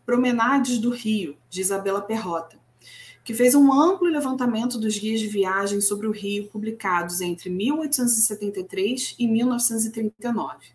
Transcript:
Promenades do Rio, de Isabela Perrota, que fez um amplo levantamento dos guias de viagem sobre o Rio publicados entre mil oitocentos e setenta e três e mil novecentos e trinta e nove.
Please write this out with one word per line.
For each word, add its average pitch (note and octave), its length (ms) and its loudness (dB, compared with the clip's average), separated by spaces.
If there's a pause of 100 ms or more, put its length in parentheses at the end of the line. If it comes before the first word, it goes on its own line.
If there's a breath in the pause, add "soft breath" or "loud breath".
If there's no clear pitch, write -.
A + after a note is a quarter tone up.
Promenades B3 720 2
do A3+ 100 0
Rio, G#3+ 480 -2 (140)
de F#3 100 -6
Isabela G3 400 -2
Perrota, F#3+ 580 -6 (640 loud breath)
que A3+ 120 -8
fez B3 200 6
um C#4 160 8
amplo F4 380 4
levantamento B3+ 720 -2
dos G#3+ 200 -2
guias A3 220 -2
de G#3+ 60 -2
viagem G3+ 560 0
sobre G#3 240 0
o G#3+ 60 0
Rio G3+ 340 -6
publicados F#3 760 -4
entre F3 300 -4
mil A#3+ 300 -2
oitocentos B3 360 2
e - 60 4
setenta G3+ 380 0
e F3+ 40 -6
três G#3 540 -4
e A#3+ 100 2
mil A3+ 180 2
novecentos A#3+ 380 0
e A3+ 80 -4
trinta A3+ 360 -6
e A#3+ 40 -2
nove. C#3 420 -6